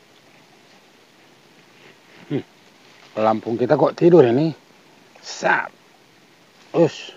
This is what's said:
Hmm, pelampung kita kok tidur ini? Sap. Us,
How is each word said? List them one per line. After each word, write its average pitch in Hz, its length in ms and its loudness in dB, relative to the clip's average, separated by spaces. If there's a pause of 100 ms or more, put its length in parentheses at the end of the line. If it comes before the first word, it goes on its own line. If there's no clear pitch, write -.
(2250)
Hmm, 139 120 -6 (720)
pelampung 110 400 -2
kita 120 200 0
kok 147 200 0
tidur 165 320 6
ini? 143 240 0 (720)
Sap. - 480 -4 (1040)
Us, - 420 -2